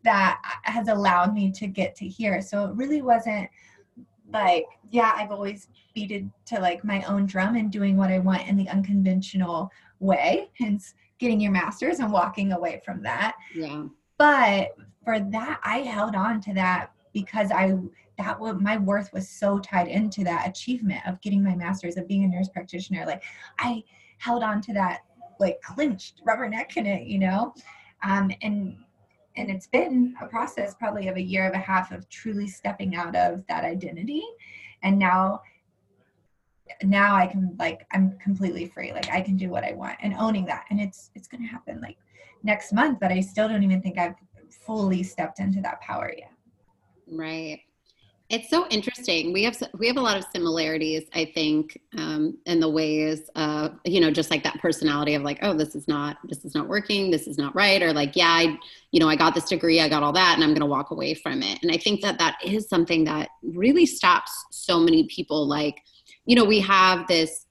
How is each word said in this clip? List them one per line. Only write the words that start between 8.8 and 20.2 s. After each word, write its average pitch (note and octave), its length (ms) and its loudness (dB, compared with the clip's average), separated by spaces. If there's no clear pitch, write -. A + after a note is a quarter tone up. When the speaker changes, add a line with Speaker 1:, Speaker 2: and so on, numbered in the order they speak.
Speaker 1:
way, A#3+ 580 2
hence G#3 360 -2
getting A3+ 200 2
your G#3 120 2
master's G#3+ 480 -2
and G#3+ 120 -2
walking F#3+ 420 0
away E3+ 320 -4
from - 180 -10
that. F#3 320 -4
Speaker 2:
Yeah. D3+ 320 -8
Speaker 1:
But A#3+ 580 4
for A3 160 -2
that, A3 440 -6
I A3+ 160 -2
held G#3+ 360 -4
on G#3+ 260 0
to G3+ 120 -8
that F#3 380 0
because G3+ 380 -2
I, F#3+ 260 2
that G3 220 -6
wa-, A3 140 -6
my G3+ 240 0
worth G3+ 360 0
was F#3+ 140 -6
so G3+ 320 -2
tied F#3 280 0
into G#3 360 -2